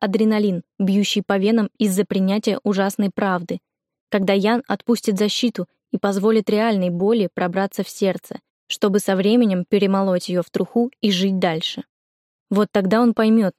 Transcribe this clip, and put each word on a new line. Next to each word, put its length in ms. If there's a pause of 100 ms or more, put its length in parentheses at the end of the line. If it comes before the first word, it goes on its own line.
адреналин, 600 (140)
бьющий 460
по 140
венам 400
из-за 260
принятия 600
ужасной 460
правды, 500 (500)
когда 240
Ян 340
отпустит 500
защиту 500 (240)
и 60
позволит 520
реальной 400
боли 440
пробраться 500
в 60
сердце, 520 (260)
чтобы 320
со 160
временем 480
перемолоть 640
ее 160
в 60
труху 500
и 100
жить 300
дальше. 460 (640)
Вот 220
тогда 300
он 120
поймет, 460